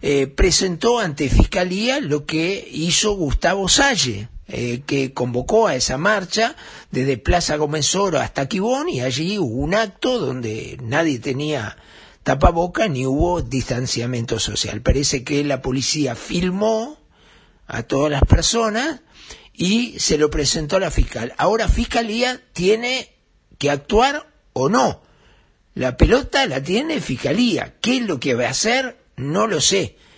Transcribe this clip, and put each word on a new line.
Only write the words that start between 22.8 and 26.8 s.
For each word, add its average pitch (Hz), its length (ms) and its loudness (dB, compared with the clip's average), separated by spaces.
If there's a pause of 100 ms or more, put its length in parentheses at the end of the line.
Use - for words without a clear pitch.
que 143 120 0
actuar 240 560 2 (280)
o 131 140 0
no. 233 340 2 (720)
La 123 220 -2
pelota 262 500 4
la 135 140 -4
tiene 233 400 -2